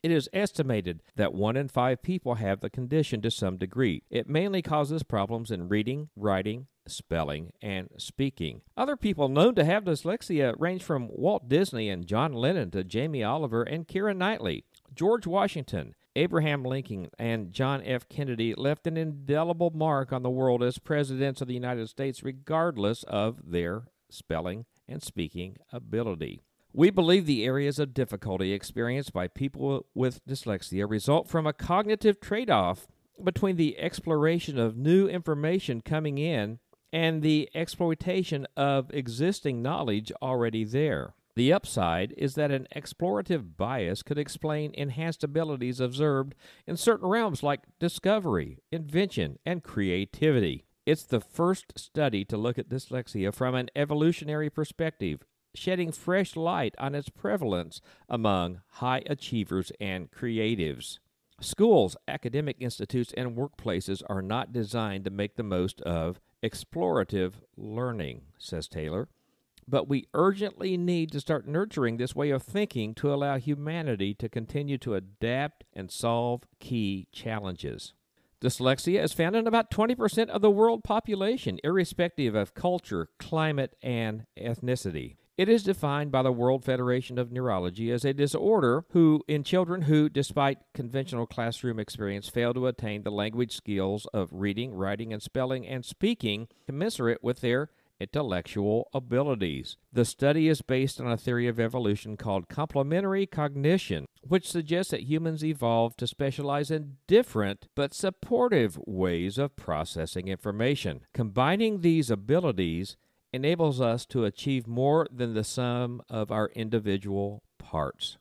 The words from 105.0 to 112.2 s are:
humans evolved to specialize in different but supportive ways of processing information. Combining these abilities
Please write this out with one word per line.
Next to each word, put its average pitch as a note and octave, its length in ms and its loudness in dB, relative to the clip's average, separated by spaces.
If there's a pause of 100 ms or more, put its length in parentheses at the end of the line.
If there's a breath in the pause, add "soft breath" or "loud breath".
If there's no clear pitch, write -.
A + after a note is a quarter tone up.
humans D#3 400 -2
evolved A#2 560 2
to B2 80 -2
specialize C#3+ 600 -2
in D3+ 280 -4 (100)
different A2 640 4
but C#3+ 220 -2
supportive F#3+ 920 2
ways F#2 520 0
of C#3 180 -2
processing E2 720 -4
information. G#2 720 -2 (120)
Combining E3 680 2
these D#3+ 300 4
abilities G2 840 0 (360)